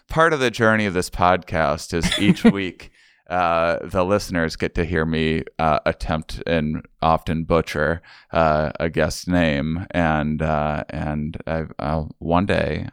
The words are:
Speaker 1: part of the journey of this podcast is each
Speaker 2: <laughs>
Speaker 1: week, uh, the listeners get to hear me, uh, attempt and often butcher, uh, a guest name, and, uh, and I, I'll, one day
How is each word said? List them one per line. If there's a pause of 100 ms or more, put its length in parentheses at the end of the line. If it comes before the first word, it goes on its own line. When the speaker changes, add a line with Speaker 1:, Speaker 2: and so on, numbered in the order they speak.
Speaker 1:
part
of
the
journey
of
this
podcast
is
each
Speaker 2:
<laughs>
Speaker 1:
week, (380)
uh, (100)
the
listeners
get
to
hear
me, (160)
uh,
attempt
and (220)
often
butcher, (320)
uh, (100)
a
guest
name,
and,
uh,
and (100)
I, (140)
I'll, (100)
one
day